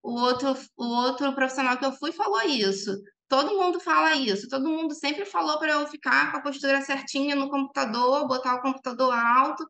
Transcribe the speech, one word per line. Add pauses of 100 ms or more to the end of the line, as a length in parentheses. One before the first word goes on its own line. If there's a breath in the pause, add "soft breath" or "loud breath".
O
outro, (220)
o
outro
profissional
que
eu
fui
falou
isso. (360 loud breath)
Todo
mundo
fala
isso,
todo
mundo
sempre
falou
pra
eu
ficar
com
a
postura
certinha
no
computador,
botar
o
computador
alto